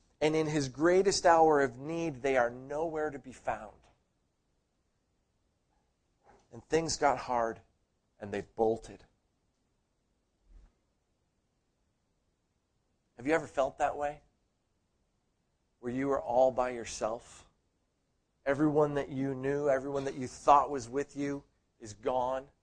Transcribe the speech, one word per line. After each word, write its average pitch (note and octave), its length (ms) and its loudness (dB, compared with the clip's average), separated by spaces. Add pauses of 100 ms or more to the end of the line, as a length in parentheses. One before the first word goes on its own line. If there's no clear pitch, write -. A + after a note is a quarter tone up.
(200)
And D#3 160 2
in D#3+ 120 2
his D3+ 200 0
greatest F3+ 580 4
hour D#3+ 360 8
of B2 160 0
need, D3+ 440 -6
they C3+ 160 0
are A#2+ 120 4
nowhere D3+ 600 -6
to C#3 100 -10
be B2 120 -18
found. A2 400 -8 (2750)
And A#2 120 -20
things D#3+ 320 0
got C#3 200 2
hard, A#2 420 -2 (600)
and G#2 120 -12
they G2+ 120 -4 (120)
bolted. A2 480 -2 (4000)
Have A#2+ 100 -12
you D#3 60 0
ever D#3 140 0
felt C#3 320 -4
that C#3+ 160 0
way? D3 260 -6 (1600)
Where B2 120 -6
you C3+ 180 -2
are C3+ 100 0
all B2+ 300 4
by B2+ 200 -2
yourself? A#2 720 -8 (1040)
Everyone D3 480 2
that C#3+ 160 -4
you C3+ 260 -4
knew, C#3+ 320 -2
everyone C#3 380 -2
that C3+ 100 -8
you B2+ 100 -8
thought C#3 440 4
was C3 180 -6
with C#3 300 -6
you C#3+ 260 -6 (380)
is G#2+ 120 -16
gone, B2+ 520 -4 (180)